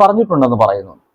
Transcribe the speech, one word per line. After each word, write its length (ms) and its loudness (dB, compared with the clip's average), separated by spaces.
പറഞ്ഞിട്ടുണ്ടെന്ന് 540 0
പറയുന്നു. 440 -4